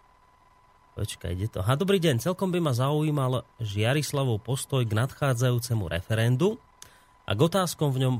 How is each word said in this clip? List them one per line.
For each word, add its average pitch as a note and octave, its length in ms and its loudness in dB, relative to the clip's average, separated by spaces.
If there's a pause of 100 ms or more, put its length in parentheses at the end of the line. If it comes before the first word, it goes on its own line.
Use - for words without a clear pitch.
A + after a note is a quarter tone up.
(920)
počkaj, - 380 -8
ide F#2 160 -4
to. - 140 -6
Aha, A2+ 140 2
dobrý F#3+ 240 2
deň, D#3 200 2
celkom F3+ 300 -2
by F3+ 100 0
ma D#3 140 0
zaujímal C#3+ 580 0 (280)
Žiarislavov A#2+ 840 0
postoj C3+ 400 -2
k A2+ 160 -2
nadchádzajúcemu B2 920 0
referendu A#2 680 2 (680)
a - 80 -4
k G#2+ 100 2
otázkom E3 500 2
v B2+ 80 -2
ňom, C3 200 2